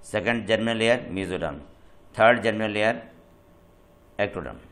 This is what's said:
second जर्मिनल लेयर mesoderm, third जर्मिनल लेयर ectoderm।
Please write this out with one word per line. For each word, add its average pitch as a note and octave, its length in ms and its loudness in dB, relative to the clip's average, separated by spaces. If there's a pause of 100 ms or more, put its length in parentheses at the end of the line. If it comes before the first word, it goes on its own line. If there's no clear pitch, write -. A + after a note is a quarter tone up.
second G#2+ 420 -2
जर्मिनल A2 300 0
लेयर A2+ 340 2
mesoderm, F2 480 -4 (560)
third A2+ 280 6
जर्मिनल G#2+ 280 -2
लेयर G#2+ 320 0 (1160)
ectoderm। F2+ 380 -4 (160)